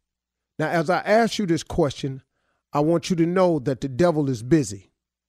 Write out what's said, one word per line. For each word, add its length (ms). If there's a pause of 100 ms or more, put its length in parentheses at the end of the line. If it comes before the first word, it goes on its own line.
(580)
Now, 120
as 200
I 100
ask 400
you 60
this 180
question, 580 (500)
I 100
want 280
you 80
to 80
know 340
that 220
the 80
devil 400
is 140
busy, 480 (380)